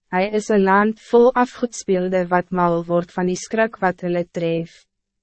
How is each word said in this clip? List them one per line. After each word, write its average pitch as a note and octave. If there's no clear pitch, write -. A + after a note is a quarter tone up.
hy F#3
is G#3
een G3+
land G3+
vol A#3+
afgoedspeelde F#3
wat F3+
mal E3+
word F3
van F3+
die F3+
skrik A3
wat F3+
hulle F3
tref. E3